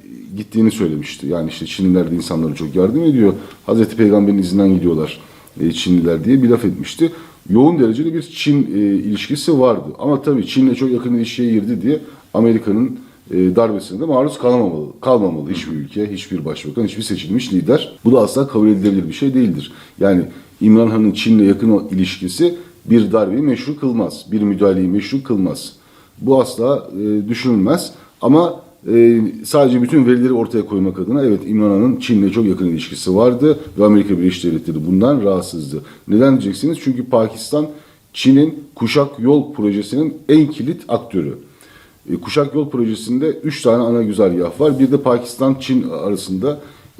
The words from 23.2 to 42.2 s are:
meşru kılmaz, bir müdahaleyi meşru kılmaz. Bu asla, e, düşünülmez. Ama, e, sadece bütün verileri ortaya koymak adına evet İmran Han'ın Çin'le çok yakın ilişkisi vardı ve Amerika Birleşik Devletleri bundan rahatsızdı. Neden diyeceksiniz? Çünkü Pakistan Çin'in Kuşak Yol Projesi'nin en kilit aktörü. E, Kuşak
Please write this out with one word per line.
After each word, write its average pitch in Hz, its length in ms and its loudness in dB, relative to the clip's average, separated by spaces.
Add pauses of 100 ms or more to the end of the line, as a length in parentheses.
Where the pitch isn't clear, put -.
meşru 143 380 -2
kılmaz, 113 520 -4
bir 107 100 -2
müdahaleyi 98 460 2
meşru 101 360 -2
kılmaz. 95 500 -4 (480)
Bu 131 200 4
asla, 120 520 -2
e, 104 360 -2
düşünülmez. 117 600 0 (300)
Ama, 170 400 2 (320)
e, 117 280 6 (220)
sadece 127 380 2
bütün 131 240 2
verileri 123 280 2
ortaya 113 320 -2
koymak 95 340 -2
adına 123 260 -2
evet 101 220 2
İmran 104 220 2
Han'ın 110 260 2
Çin'le 101 340 0
çok 110 160 0
yakın 92 220 0
ilişkisi 82 480 -4
vardı 123 440 2 (200)
ve 104 60 6
Amerika 101 340 4
Birleşik 87 320 0
Devletleri 78 360 -4
bundan 110 360 2
rahatsızdı. 82 580 -4 (260)
Neden 123 240 4
diyeceksiniz? 131 520 -2
Çünkü 123 220 -4
Pakistan 127 640 -2 (460)
Çin'in 143 500 2 (120)
Kuşak 139 440 -2
Yol 139 340 2
Projesi'nin 104 600 -2 (160)
en 151 180 6
kilit - 400 -6
aktörü. 90 500 -4 (760)
E, - 20 0
Kuşak 143 400 -4